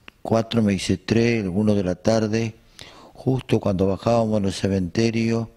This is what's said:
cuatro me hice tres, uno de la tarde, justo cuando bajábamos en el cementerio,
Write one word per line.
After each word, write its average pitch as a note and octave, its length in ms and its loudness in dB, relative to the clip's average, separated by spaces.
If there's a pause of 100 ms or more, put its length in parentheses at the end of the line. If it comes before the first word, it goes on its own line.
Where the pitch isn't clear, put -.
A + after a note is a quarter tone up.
(220)
cuatro A2+ 400 0
me G2+ 100 2
hice F#2+ 240 0
tres, A#2 500 0
uno G#2 280 2
de G2+ 100 0
la F2+ 120 -2
tarde, A2 580 0 (580)
justo B2+ 480 -2
cuando F#2+ 260 0
bajábamos A2 520 0
en G2 80 -2
el F2+ 80 -2
cementerio, A2+ 1040 -2